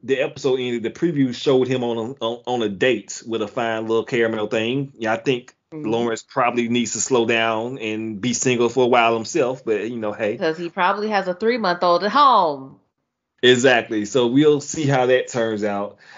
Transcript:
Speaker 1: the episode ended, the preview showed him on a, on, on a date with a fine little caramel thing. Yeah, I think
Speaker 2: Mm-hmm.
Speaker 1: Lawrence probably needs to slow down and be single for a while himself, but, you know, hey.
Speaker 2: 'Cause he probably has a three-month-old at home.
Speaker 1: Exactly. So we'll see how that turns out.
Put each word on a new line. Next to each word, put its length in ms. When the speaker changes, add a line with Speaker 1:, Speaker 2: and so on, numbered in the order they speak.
Speaker 1:
the 160
episode 400
ended, 240
the 60
preview 440
showed 320
him 160
on 160
a, 260
on, 220
on 160
a 60
date 580
with 160
a 60
fine 400
little 160
caramel 420
thing. 500
Yeah, 160
I 40
think 380
Speaker 2:
Mm-hmm. 180
Speaker 1:
Lawrence 320
probably 460
needs 240
to 80
slow 260
down 520
and 420
be 120
single 380
for 140
a 20
while 280
himself, 500
but, 260
you 80
know, 140
hey. 260
Speaker 2:
'Cause 180
he 140
probably 400
has 180
a 60
three-month-old 720
at 80
home. 640
Speaker 1:
Exactly. 640
So 240
we'll 320
see 260
how 200
that 220
turns 360
out. 340